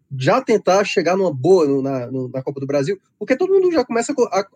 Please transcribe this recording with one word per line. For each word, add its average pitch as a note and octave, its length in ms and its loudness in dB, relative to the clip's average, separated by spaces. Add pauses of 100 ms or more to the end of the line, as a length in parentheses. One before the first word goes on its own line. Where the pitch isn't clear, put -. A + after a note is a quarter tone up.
(160)
já E3+ 240 2
tentar G3+ 440 2
chegar F#3 320 0
numa F#3 160 0
boa D#3 340 4
no, C#3 160 0
na, C3 280 -4
no, B2+ 180 -6
na C3 140 -8
Copa C#3 180 -8
do C3+ 60 -6
Brasil", C#3+ 320 -2 (200)
porque G#3+ 180 -2
todo F#4 160 0
mundo F#4 200 4
já D#4 120 2
começa A#3 280 -4
a - 20 -10
co-, A#3+ 160 0
a, G3 260 -2